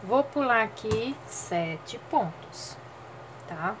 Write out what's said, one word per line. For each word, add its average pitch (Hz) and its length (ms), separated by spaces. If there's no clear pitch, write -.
Vou 233 180
pular 262 400
aqui 220 540
sete 165 720
pontos, - 680
tá? 170 320